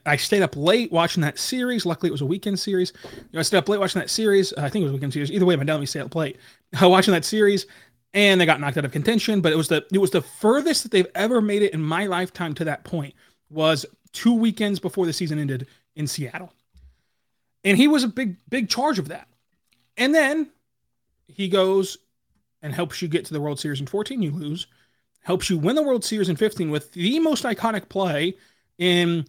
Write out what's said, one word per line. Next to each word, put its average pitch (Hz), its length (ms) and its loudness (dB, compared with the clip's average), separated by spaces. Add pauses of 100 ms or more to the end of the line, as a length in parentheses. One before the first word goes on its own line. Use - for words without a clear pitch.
I 147 80 2
stayed 202 260 0
up 170 140 0
late 196 360 2
watching 170 300 0
that 147 160 -2
series. 247 480 -2
Luckily, 175 240 -2
it - 20 -4
was 143 100 -6
a 143 40 -4
weekend 190 340 -4
series. 185 320 -2 (120)
You - 300 -18
know, 160 60 -6
I 160 40 0
stayed 196 140 2
up 175 120 0
late 202 100 2
watching 190 200 -2
that - 100 -6
series. 196 420 2
Uh, - 100 -8
I 143 80 -2
think 214 120 -2
it 165 40 0
was 139 60 -2
a 139 40 -4
weekend 135 180 -4
series. 147 180 -4
Either 185 140 2
way, 180 100 6
my 135 80 0
dad 156 100 0
let 156 60 -2
me 143 60 -6
stay - 140 -8
up - 160 -10
late, 156 220 -4 (200)
<laughs> - 240 -4
uh, 196 80 10
watching 185 240 6
that 165 100 0
series. 202 440 2 (480)
And 196 260 6
they 170 60 4
got 156 120 4
knocked 143 180 -2
out 143 80 0
of 127 60 -4
contention. 208 500 0
But 160 120 2
it - 20 2
was 160 120 0
the, 151 240 0
it 190 80 2
was 190 100 2
the 170 140 0
furthest 277 580 0
that 220 100 -12
they've 185 220 4
ever 226 260 0
made 208 220 0
it 202 120 0
in 156 100 -2
my 165 240 -2
lifetime 180 480 -4
to 160 100 -6
that 151 180 -6
point 143 300 -8 (380)
was 156 340 0 (260)
two - 220 2
weekends 214 460 0
before 185 260 -2
the 165 80 -2
season 151 240 -4
ended 135 300 -6 (280)
in 151 120 -6
Seattle. 151 440 -10 (1120)
And 196 140 4
he 269 100 6
was 294 160 4
a 254 40 0
big, 214 300 -4 (120)
big 240 200 -2
charge 269 280 0
of 147 120 -4
that. 151 180 -16 (720)
And 262 180 2
then 302 340 2 (800)
he 196 200 -6
goes 190 520 2 (640)
and 147 100 -8
helps 156 280 -6
you 180 60 -4
get 156 180 -2
to - 80 -14
the 151 80 -4
World 147 180 -4
Series 143 220 -6
in 143 60 -8
fourteen, 220 340 -4
you 156 100 -2
lose. 156 360 -8 (520)
Helps 180 300 -4
you 180 80 0
win 175 180 0
the 311 80 2
World 262 200 0
Series 202 260 -2
in 160 80 -2
fifteen 196 340 -2
with 147 220 -6
the 202 260 0
most 320 240 0
iconic 220 460 -4
play 180 460 -2 (420)
in 175 520 2